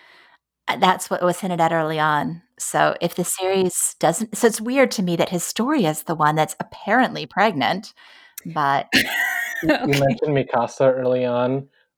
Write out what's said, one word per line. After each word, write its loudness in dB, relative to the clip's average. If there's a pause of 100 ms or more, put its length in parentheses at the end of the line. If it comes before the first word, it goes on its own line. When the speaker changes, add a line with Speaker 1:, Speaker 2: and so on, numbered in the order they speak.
(680)
Speaker 1:
uh, -2
that's 2
what -2
was 2
hinted -2
at 4
early 0
on. 0 (180)
So 2
if -2
the -2
series -2
doesn't, -2
so 4
it's -4
weird 2
to -2
me 0
that 0
Historia 0
is -4
the -4
one 2
that's 0
apparently -2
pregnant, -2 (500)
but 0
Speaker 2:
<laughs> 0 (680)
You, 0
you 4
Speaker 3:
Okay. 0
Speaker 2:
mentioned 0
Mikasa 2
early 0
on. -2 (300)